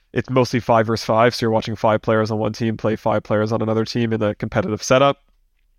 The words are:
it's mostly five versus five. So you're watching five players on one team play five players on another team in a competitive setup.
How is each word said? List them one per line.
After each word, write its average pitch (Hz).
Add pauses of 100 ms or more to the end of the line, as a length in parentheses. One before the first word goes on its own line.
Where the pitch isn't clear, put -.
(140)
it's -
mostly 127
five 113
versus 113
five. 120
So -
you're 110
watching 110
five 107
players 110
on 110
one 110
team 113
play 110
five 110
players 107
on 113
another 110
team 117
in 110
a 104
competitive 107
setup. 135 (580)